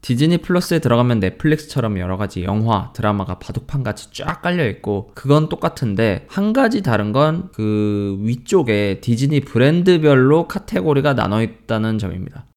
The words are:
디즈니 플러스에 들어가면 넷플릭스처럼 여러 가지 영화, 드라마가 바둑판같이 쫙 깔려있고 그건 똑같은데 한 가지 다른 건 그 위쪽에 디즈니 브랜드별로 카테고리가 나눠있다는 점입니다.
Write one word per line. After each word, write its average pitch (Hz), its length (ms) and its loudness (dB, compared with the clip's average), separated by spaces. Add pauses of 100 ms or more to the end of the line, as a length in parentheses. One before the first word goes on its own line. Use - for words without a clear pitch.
디즈니 151 360 2
플러스에 175 420 0
들어가면 120 380 2
넷플릭스처럼 113 800 -2
여러 92 200 -4
가지 95 260 -6
영화, 107 480 0
드라마가 101 460 -2
바둑판같이 - 720 -6
쫙 - 300 -8
깔려있고 120 720 -2
그건 151 340 2
똑같은데 113 800 -2
한 202 240 -2
가지 240 300 2
다른 107 300 0
건 156 420 0
그 104 680 -2
위쪽에 110 800 0
디즈니 135 400 0
브랜드별로 151 1040 4
카테고리가 147 680 -2
나눠있다는 110 840 -2
점입니다. 92 460 -8 (120)